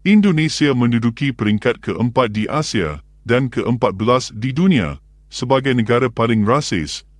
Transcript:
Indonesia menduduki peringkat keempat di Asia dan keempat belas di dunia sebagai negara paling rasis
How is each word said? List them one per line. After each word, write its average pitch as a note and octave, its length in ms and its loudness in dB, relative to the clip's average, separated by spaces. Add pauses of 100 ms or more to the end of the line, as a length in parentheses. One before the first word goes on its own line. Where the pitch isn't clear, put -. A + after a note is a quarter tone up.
Indonesia D#3+ 720 2
menduduki A#2+ 640 0
peringkat G#2+ 480 0
keempat A2+ 480 0
di G#2+ 160 -4
Asia F#2+ 560 -4 (240)
dan B2 240 0
keempat A2+ 400 -2
belas A2+ 400 -2
di B2+ 240 -6
dunia C3 400 2 (320)
sebagai C3 480 0
negara A#2+ 320 2
paling A2+ 400 0
rasis A2 560 -2 (160)